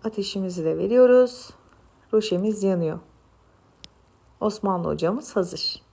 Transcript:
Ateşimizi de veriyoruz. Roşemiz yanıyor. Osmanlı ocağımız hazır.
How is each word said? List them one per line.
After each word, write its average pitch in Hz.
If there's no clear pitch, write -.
Ateşimizi 190
de 160
veriyoruz. 247
Roşemiz 202
yanıyor. 175
Osmanlı 196
ocağımız 165
hazır. -